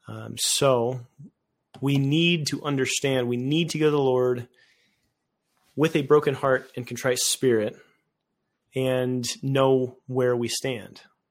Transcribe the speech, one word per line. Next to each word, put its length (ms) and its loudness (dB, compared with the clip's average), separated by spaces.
Um, 320 -14
so 640 0
we 180 0
need 500 0
to 140 -6
understand, 640 -2
we 80 -2
need 340 -2
to 80 -6
go 80 2
to 40 4
the 80 0
Lord 500 0
with 200 2
a 60 2
broken 320 4
heart 420 0
and 100 -10
contrite 320 -2
spirit 580 0
and 520 -2
know 640 2
where 300 0
we 120 -2
stand, 520 -8